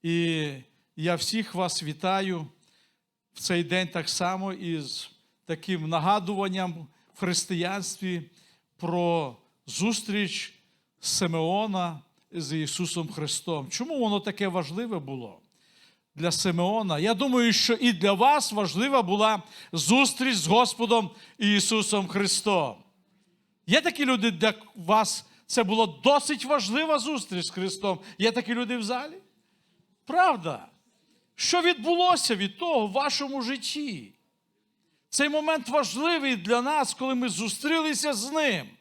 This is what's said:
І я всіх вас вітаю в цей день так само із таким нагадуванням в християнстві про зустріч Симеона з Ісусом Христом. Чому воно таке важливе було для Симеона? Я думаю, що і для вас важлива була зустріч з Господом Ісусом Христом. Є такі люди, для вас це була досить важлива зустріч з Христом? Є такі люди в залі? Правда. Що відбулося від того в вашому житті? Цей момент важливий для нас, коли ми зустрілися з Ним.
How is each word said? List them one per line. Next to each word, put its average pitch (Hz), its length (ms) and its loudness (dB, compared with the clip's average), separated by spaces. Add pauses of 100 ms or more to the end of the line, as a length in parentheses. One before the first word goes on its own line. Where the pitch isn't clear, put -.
І 165 460 0 (480)
я 165 180 0
всіх 214 400 -4
вас 175 280 -2
вітаю 180 640 -2 (880)
в - 60 -18
цей 175 240 0
день 180 240 0
так 165 200 -4
само 190 440 -2
із 165 580 -8 (340)
таким 160 440 -4
нагадуванням 185 1000 -2 (280)
в - 60 -14
християнстві 180 1000 -4 (540)
про 170 600 0 (300)
зустріч 202 880 -2 (460)
Симеона 175 1000 -2 (320)
з 156 240 -6
Ісусом 160 520 -4
Христом. 151 600 -6
Чому 285 280 -4
воно 208 220 2
таке 202 280 -2
важливе 180 500 -4
було 131 420 -10 (760)
для 165 160 0
Симеона? 180 680 0
Я 208 160 2
думаю, 240 380 4
що - 200 4
і 240 200 4
для 190 200 4
вас 254 400 4
важлива 214 500 2
була 208 400 2 (300)
зустріч 247 600 4
з 160 120 -2
Господом 226 640 4 (280)
Ісусом 208 680 2
Христом. 180 680 0 (880)
Є 240 140 6
такі 311 240 -2
люди, 233 260 2
для 196 240 0 (200)
вас 202 520 0 (200)
це 226 180 2
була 220 220 2
досить 277 580 2
важлива 285 540 0
зустріч 220 460 -4
з - 60 -6
Христом? 185 480 -4 (200)
Є 220 140 4
такі 240 220 -2
люди 240 220 -2
в 226 60 -6
залі? 262 360 -6 (880)
Правда. 240 640 0 (680)
Що - 280 0
відбулося 339 720 2
від 196 240 -4
того 294 280 0
в 190 60 -6
вашому 277 500 -2
житті? 226 720 -6 (960)
Цей 285 200 2
момент 302 400 0
важливий 277 680 0
для 220 260 0
нас, 285 320 0
коли 262 200 -4
ми 247 140 -2
зустрілися 294 840 -2
з 240 200 -6
Ним. 247 340 0 (140)